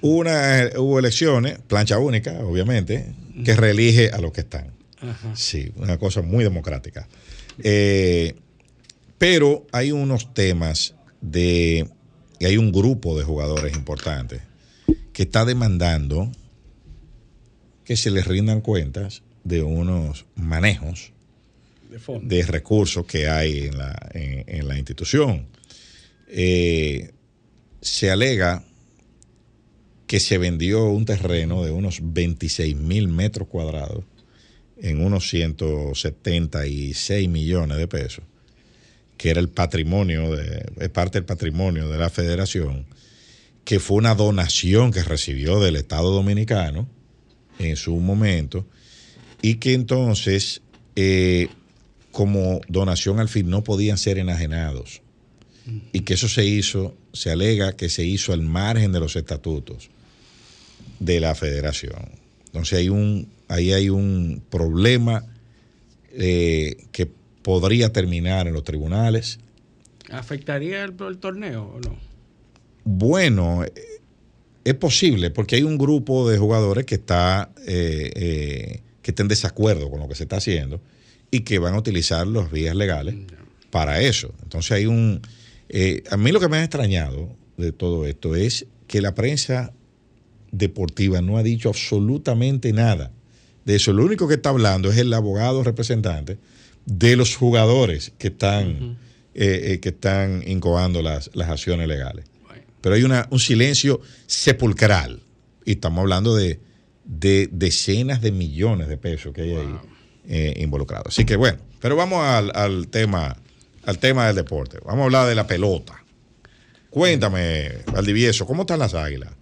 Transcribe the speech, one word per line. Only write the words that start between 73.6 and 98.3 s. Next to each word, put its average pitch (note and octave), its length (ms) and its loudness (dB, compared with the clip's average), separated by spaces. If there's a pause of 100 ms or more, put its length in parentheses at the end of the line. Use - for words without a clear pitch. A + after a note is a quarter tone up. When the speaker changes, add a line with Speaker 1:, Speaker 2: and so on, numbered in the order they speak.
Speaker 1:
eh, - 60 -10 (920)
es C3 120 0
posible, B2+ 560 2
porque A2+ 260 0
hay C#3 60 4
un D#3 140 0
grupo C3 520 2
de G#2+ 80 4
jugadores G#2+ 480 2
que - 100 -4
está, F2+ 560 2 (160)
eh, E2 480 -2
eh, D2+ 640 -6 (240)
que - 60 -4
está D#2+ 100 -2
en G2+ 80 2
desacuerdo F#2+ 640 0
con C#2+ 80 -8
lo D2 100 -8
que C#2 60 -8
se D#2+ 80 -8
está F#2 140 -4
haciendo E2 440 -4 (480)
y B2+ 120 0
que G#2 180 0
van F2 160 0
a - 20 0
utilizar F#2 480 -2
las G2 260 -2
vías D#2+ 240 -2
legales F#2 400 -2
Speaker 2:
Ya. F#2+ 220 -18 (320)
Speaker 1:
para D#2 320 0
eso. - 400 0
Entonces - 300 -6
hay G#2 160 2
un... A2+ 340 2 (480)
Eh, F#2+ 400 0
a G2 80 -2
mí A2+ 140 4
lo G#3 80 4
que F3+ 100 2
me D#3 80 2
ha D#3+ 60 2
extrañado F2 640 -2 (260)
de E2+ 160 -4
todo E2+ 360 -4
esto D#2 280 -4
es G2+ 300 -2 (220)
que G#2 140 0
la G2 120 0
prensa B2+ 580 -2 (800)
deportiva F#2 720 0
no G2 160 0
ha A2+ 60 2
dicho A2+ 260 0
absolutamente A#2+ 1040 0
nada G#2 380 2 (540)
de G2+ 100 4
eso. G2+ 180 4
Lo G#2 100 6
único F#3 240 2
que D3+ 80 4
está C#3 140 0
hablando G2 420 4
es A2 60 4
el B2 160 2
abogado A#2 500 0
representante A2 760 -2 (480)
de A#2 280 6
los B2 200 2
jugadores A#2 800 4
que G2+ 120 -4
están, G2 460 0